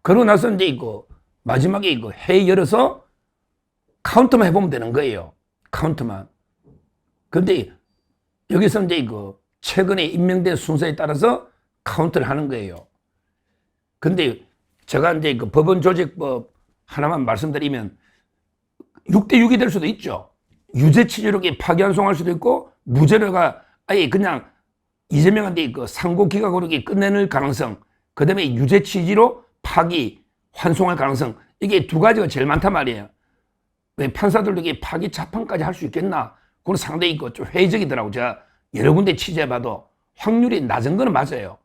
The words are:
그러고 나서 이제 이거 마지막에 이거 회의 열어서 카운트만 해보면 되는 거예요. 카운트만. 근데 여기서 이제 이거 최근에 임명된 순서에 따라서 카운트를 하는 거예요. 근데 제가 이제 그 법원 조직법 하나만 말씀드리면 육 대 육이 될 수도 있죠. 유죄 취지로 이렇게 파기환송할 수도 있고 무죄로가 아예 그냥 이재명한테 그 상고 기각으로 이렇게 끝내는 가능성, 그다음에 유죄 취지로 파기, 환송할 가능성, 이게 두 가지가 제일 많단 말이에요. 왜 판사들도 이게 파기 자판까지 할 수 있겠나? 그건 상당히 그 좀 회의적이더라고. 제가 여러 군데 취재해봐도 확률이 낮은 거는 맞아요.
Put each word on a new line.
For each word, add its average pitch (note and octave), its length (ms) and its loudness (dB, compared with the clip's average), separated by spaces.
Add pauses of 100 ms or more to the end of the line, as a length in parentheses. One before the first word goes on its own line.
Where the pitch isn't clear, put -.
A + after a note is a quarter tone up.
그러고 G#3 220 4
나서 G#3 280 4
이제 F#3+ 140 0
이거 A#2+ 400 -6 (380)
마지막에 F3 460 0
이거 A2+ 220 -4
회의 F#3 360 2
열어서 F#3+ 580 2 (1000)
카운트만 A#3+ 440 4
해보면 F3+ 220 2
되는 A#2 240 -6
거예요. A2+ 400 -4 (380)
카운트만. A#2 580 -6 (1000)
근데 F3+ 420 0 (800)
여기서 G3+ 340 2
이제 F3 140 -2
이거 G#2+ 420 -8 (220)
최근에 F#3+ 440 0
임명된 F3 500 0
순서에 D#3 400 -2
따라서 D#3+ 540 0 (340)
카운트를 D#3+ 460 -2
하는 C#3+ 180 -4
거예요. G2+ 400 -10 (1120)
근데 D#3+ 460 -2 (400)
제가 D#3 280 0
이제 D3+ 220 -2
그 A2+ 140 -6
법원 E3+ 320 2
조직법 D3 720 -2 (320)
하나만 D3 400 -4
말씀드리면 C#3 720 -4 (1120)
육 G3+ 160 4
대 B3+ 100 4
육이 A#3 200 6
될 A3+ 120 2
수도 E3 180 -2
있죠. - 420 -8 (460)
유죄 D3+ 320 6
취지로 G#3 320 -2
이렇게 F3 180 -4
파기환송할 F#3+ 580 0
수도 E3+ 160 -4
있고 A#3+ 400 -2 (120)
무죄로가 E3+ 800 4 (260)
아예 F#3 220 2
그냥 F3 360 -2 (640)
이재명한테 E3+ 640 2
그 B2 160 -10
상고 F3+ 400 0
기각으로 F3+ 400 -2
이렇게 D#3 160 -2
끝내는 G3 460 0
가능성, C3+ 520 -4 (320)
그다음에 E3 400 0
유죄 C#3 300 4
취지로 G3+ 640 0 (160)
파기, E3 640 -2 (280)
환송할 F3 460 0
가능성, C3+ 400 -4 (220)
이게 G3 280 0
두 D#3+ 120 -2
가지가 G#3+ 280 4
제일 C3+ 180 -2
많단 E3 280 0
말이에요. A#2+ 360 -4 (880)
왜 C3+ 160 -4
판사들도 G3+ 480 0
이게 E3 180 -6
파기 E3+ 300 -6
자판까지 D#3+ 540 -8
할 F3 100 -6
수 D#3+ 120 -10
있겠나? D#3 500 -6 (240)
그건 F#3+ 160 -4
상당히 E3 420 -4
그 C3 160 -10
좀 - 140 -10
회의적이더라고. D#3+ 640 0
제가 A#2+ 280 -6 (360)
여러 C3 180 2
군데 F#3+ 220 2
취재해봐도 B2 760 -6 (280)
확률이 A#3 440 0
낮은 B2 360 -2
거는 A#3+ 160 0
맞아요. B2+ 520 -4